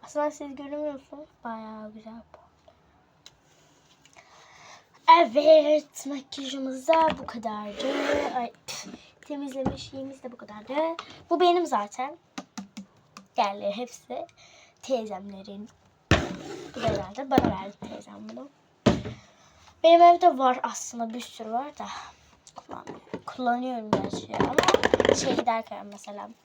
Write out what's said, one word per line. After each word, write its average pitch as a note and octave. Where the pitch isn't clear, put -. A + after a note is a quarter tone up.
Aslında D4
siz C#4+
göremiyorsunuz. C#4+
Bayağı A3
güzel A3
bu. -
Evet, D4+
makyajımız C4
da D#4+
bu C4+
kadardı. G#3+
Ay, A#3+
püf, -
temizleme C4+
şeyimiz C4+
de B3
bu -
kadardı. G#3+
Bu E4+
benim F4
zaten. B3+
Diğerleri G3+
hepsi B3
teyzemlerin. G3+
Bu A#3+
da A#3
herhalde G#3+
bana -
verdi G3
teyzem G#3
bunu. B3+
Benim E4+
evde F4
var B3+
aslında, A3+
bir B3
sürü A3
var C#4
da G#3
kullanmıyorum. -
Kullanıyorum B3
gerçi G3
ama -
şey -
giderken A3
mesela G3+